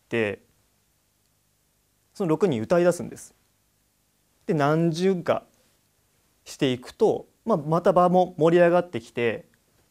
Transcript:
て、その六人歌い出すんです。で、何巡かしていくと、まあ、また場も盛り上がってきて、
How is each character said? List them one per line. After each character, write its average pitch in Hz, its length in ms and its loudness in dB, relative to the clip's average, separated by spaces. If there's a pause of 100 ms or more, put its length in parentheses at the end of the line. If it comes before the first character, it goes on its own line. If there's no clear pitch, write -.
て、 110 340 -4 (1700)
そ 208 100 -6
の 170 60 -2
六 156 180 2
人 123 140 0
歌 175 180 0
い 175 60 2
出 175 80 2
す - 100 -8
ん 113 60 -12
で - 80 -18
す。 - 180 -20 (1120)
で、 202 80 -4
何 156 380 0
巡 175 320 -2
か - 220 -4 (960)
し - 140 -20
て 131 160 0
い 123 60 -6
く - 140 -20
と、 165 340 -2 (180)
ま 220 100 0
あ、 - 20 -2
ま 156 240 -2
た 185 120 2
場 180 160 4
も 180 280 0
盛 165 200 4
り 175 40 6
上 175 80 6
が 175 100 2
っ 175 100 -6
て 117 100 -8
き - 120 -20
て、 120 340 -4 (440)